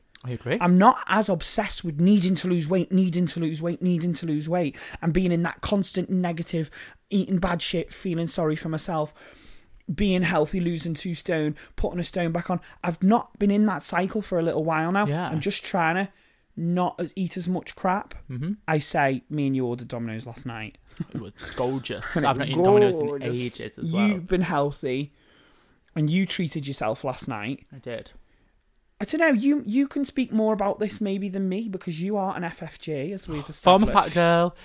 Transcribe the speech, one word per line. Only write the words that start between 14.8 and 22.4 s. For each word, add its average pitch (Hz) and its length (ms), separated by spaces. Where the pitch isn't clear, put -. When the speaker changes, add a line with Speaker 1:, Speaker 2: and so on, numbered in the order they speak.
Speaker 2:
now. 202 140
Speaker 1:
Yeah. 156 240
Speaker 2:
I'm 156 100
just 196 240
trying 170 320
to 190 160
not 175 420
as, 175 160
eat 185 220
as 170 100
much - 280
crap. - 400
Speaker 1:
Mm-hmm. 135 240
Speaker 2:
I 156 120
say, 139 500
me 147 180
and 135 80
you 127 100
ordered 120 220
Domino's 117 380
last 120 200
night. 110 320
Speaker 1:
It - 80
was 98 120
gorgeous. 127 600
Speaker 2:
<laughs> - 0
And 147 100
it - 40
Speaker 1:
I've 127 80
Speaker 2:
was 143 80